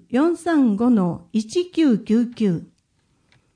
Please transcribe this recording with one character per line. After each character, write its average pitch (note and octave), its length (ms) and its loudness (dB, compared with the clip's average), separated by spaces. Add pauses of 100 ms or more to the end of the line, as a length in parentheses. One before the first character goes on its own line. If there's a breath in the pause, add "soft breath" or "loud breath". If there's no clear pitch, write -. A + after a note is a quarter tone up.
(120)
四 D#4+ 260 0
三 C#4 380 0
五 A#3+ 160 0
の F#3 400 0
一 C#4 400 -4
九 C#4 260 2
九 A3+ 300 0
九。 G#3 400 -4 (880)